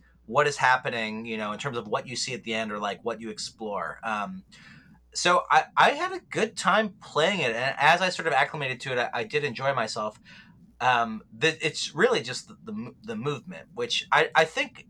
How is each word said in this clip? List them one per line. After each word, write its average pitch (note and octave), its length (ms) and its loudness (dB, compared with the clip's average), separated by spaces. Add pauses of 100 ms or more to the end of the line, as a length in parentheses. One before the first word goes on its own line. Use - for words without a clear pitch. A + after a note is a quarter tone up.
(280)
what C3+ 180 4
is C3+ 120 0
happening, A#2+ 680 0
you A2+ 100 -6
know, G#2+ 160 -4
in G#2 60 -8
terms A#2+ 180 -6
of A2 120 -6
what G#2+ 200 -4
you B2 80 -10
see B2+ 200 -4
at G2 80 -12
the A2+ 100 -4
end A2 180 -2
or, G#2 60 -6
like, G2+ 260 -6
what A2+ 160 -4
you A2 120 -10
explore. G2+ 720 -8
Um, G2+ 400 -6 (680)
so F3+ 380 4
I, D3+ 140 6 (120)
I E3 140 8
had E4 240 -2
a F#4 60 -8 (100)
good G#3+ 260 -2
time G#3 460 2
playing F3+ 380 2
it, A#2+ 160 0
and C3 240 -2
as D#3+ 200 6
I F#3 100 2
sort F3 180 -4
of D3+ 60 2
acclimated C3+ 480 0
to C3+ 120 -6
it, B2 60 0
I, A#2+ 120 0
I A#2+ 120 -4
did C#3+ 200 -2
enjoy C3+ 300 -2
myself. A2 460 -4 (600)
Um, A#2 440 2 (120)
the, D#3 300 0
it's - 300 -4
really G3+ 260 4
just A#2+ 260 -10
the, G#2+ 160 -20
the A2 100 -12
mo-, A2 280 -10
the A2 140 -10
movement, A2 580 -8
which - 380 -4
I, D3 240 4
I D#3+ 100 8
think - 440 -6